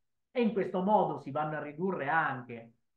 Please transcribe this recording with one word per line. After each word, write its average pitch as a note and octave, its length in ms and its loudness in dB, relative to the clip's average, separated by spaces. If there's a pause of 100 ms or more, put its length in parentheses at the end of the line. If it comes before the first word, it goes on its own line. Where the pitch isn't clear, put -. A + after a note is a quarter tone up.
(300)
e B3+ 120 0
in A3 100 2
questo F#3 300 0
modo F#3 360 4
si F#3 120 -12
vanno D3+ 260 -2
a C#3+ 60 -6
ridurre D3 480 -4
anche B2+ 640 -2 (240)